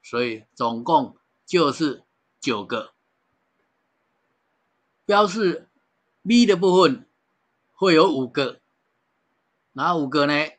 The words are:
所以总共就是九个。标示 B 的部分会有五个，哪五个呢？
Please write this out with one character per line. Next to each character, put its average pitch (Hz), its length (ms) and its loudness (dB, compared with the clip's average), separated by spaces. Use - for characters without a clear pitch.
所 120 240 -6
以 110 200 -10
总 117 280 -6
共 147 320 -2
就 160 260 2
是 139 320 -6
九 104 260 -6
个。 113 280 -10
标 208 220 2
示 185 400 -4
B 240 240 4
的 190 100 2
部 185 240 4
分 139 240 0
会 185 200 0
有 165 180 4
五 131 160 -4
个， - 320 -6
哪 160 220 -2
五 143 140 -4
个 143 160 2
呢？ 147 80 0